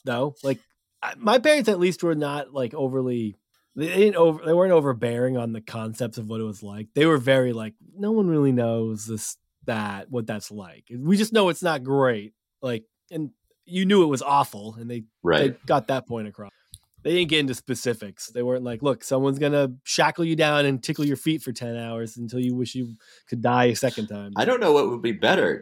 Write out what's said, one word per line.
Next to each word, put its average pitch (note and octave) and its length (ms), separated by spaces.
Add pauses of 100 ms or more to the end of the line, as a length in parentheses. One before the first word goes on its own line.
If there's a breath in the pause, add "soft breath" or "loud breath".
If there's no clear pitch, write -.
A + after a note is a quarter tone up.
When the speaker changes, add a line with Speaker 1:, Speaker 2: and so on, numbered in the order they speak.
Speaker 1:
though. C3+ 380
Like, C3+ 160 (440)
I, - 140
my A#3 220
parents D4+ 320
at F#3+ 100
least F3+ 220
were E3+ 120
not, D3 380
like, C3 220
overly, B2+ 640 (380)
they D3 140
didn't F#3+ 280
over, E3 280
they D#3+ 80
weren't F#3 200
overbearing B2 680
on A#2 140
the A2 100
concepts A2+ 560
of A2 100
what A2 120
it A2 40
was G#2+ 180
like. G#2 320
They D3+ 120
were D#3 120
very, B2+ 340
like, A2 220 (220)
"No G3+ 160
one G#3 160
really C#3+ 240
knows A2+ 540
this, A2 300 (300)
that, G#2 440
what A#2+ 180
that's G#2+ 220
like. G2 340 (120)
We D#3 200
just A3 160
know G3+ 160
it's E3 140
not D#3 200
great." B2 520 (280)
Like, A#2+ 220 (260)
and D#3 200 (360)
you F#3 180
knew F#3+ 200
it - 20
was C#3 160
awful, A2+ 540
and A#2 120
they, A#2+ 160 (200)
Speaker 2:
Right. C3 280
Speaker 1:
they - 140
got D3 220
that C3 180
point A2 220
across. G2+ 220 (520 soft breath)
They D#3 120
didn't F3+ 140
get D3+ 120
into C3+ 140
specifics. A2+ 720
They B2 160
weren't B2+ 200
like, A#2+ 160
"Look, C3+ 220
someone's C3+ 380
gonna C#3+ 320 (100)
shackle D#3+ 420
you D#3+ 120
down D3+ 300
and C3+ 160
tickle D#3 220
your C#3+ 140
feet D#3+ 240
for C3 100
ten A#2 240
hours A#2 400
until A#2+ 220
you B2 160
wish B2 220
you A#2+ 180 (340 soft breath)
could A#2 140
die B2 220
a B2 120
second A2+ 300
time." G2+ 300
Speaker 2:
I A2 80
don't B3 160
know F3 120
what C#3+ 160
would A#2+ 140
be A#2 100
better, G2 500